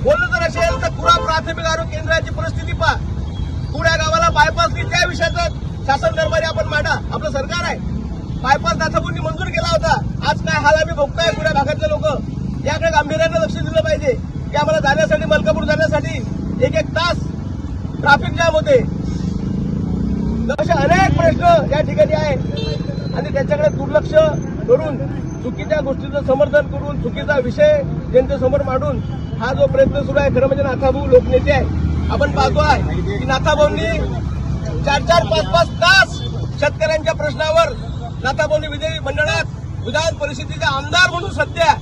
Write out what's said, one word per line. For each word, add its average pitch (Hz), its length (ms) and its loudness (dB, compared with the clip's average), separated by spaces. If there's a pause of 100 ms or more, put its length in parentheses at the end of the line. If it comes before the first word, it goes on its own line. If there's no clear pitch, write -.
बोललं 640 220 2
जर 698 220 0
असेल 659 340 0
तर 679 80 0
कुडा - 260 2 (100)
प्राथमिक - 400 -4
आरोग्य 160 300 -4
केंद्राची - 360 -2
परिस्थिती - 420 -4
पहा, 208 200 0 (800)
कुड्या 330 220 2
गावाला 320 340 2
बायपास 320 440 2
नाही 339 160 -4
त्या 349 180 2
विषयाचा - 400 -2 (400)
शासन 320 280 2
दरबारी 320 300 0
आपण 311 220 -2
मांडा, 302 280 0 (180)
आपलं - 180 -4
सरकार 330 320 -4
आहे. 240 140 -4 (680)
बायपास 277 300 2
नाथाभाऊंनी 320 460 -2
मंजूर - 280 -4
केला - 200 -2
होता, 640 340 2 (280)
आज 302 120 0
काय 311 200 0
हाल 311 140 6
आम्ही 311 200 0
भोगताय 285 360 0
कुड्या - 220 -2
भागातले - 360 0
लोक, 214 160 -2 (600)
याकडे 320 240 0
गांभीर्यानं 311 500 2
लक्ष 320 140 0
दिलं 640 280 -2
पाहिजे 605 300 0 (400)
की - 40 -4
आम्हाला 302 240 2
जाण्यासाठी, 302 460 2
मलकापूर 311 380 2
जाण्यासाठी 302 540 0 (480)
एक 277 100 0
एक 320 200 -2
तास 330 220 0 (840)
ट्रॅफिक 294 320 4
जाम 339 200 2
होते. 302 460 4 (1600)
असे 311 120 2
अनेक 339 460 4
प्रश्न 330 240 4 (300)
या 294 100 2
ठिकाणी 302 320 4
आहेत 302 240 0 (800)
आणि - 180 -4
त्याच्याकडे 269 360 2
दुर्लक्ष 277 440 -2 (540)
करून 508 300 2 (460)
चुकीच्या 302 380 -2
गोष्टीचं 277 460 -4
समर्थन 285 400 0
करून 285 340 -6
चुकीचा 285 380 -2
विषय 302 420 2 (320)
जनतेसमोर 262 480 2
मांडून 262 380 -2 (420)
हा 254 120 -2
जो 277 120 4
प्रयत्न 269 360 4
सुरू 269 180 0
आहे, 277 100 2
खरं 247 180 2
म्हणजे 277 160 2
नाथाभाऊ 269 420 0
लोकनेते 254 460 4
आहे. 262 140 2 (460)
आपण 277 200 0
पाहतो 262 280 2
आहे 277 220 4 (380)
की - 60 -2
नाथाभाऊंनी 269 640 2 (920)
चार 285 160 2
चार 330 220 4
पाच 320 220 0
पाच 330 220 2
तास - 500 4 (420)
शेतकऱ्यांच्या 311 540 0
प्रश्नावर 311 600 0 (500)
नाथाभाऊंनी 302 440 0
विधान 302 360 -4
मंडळात 277 420 -2 (400)
विधान - 300 -2
परिषदेचे 294 500 -6
आमदार 302 440 2
म्हणून 349 220 -4
सध्या 311 500 2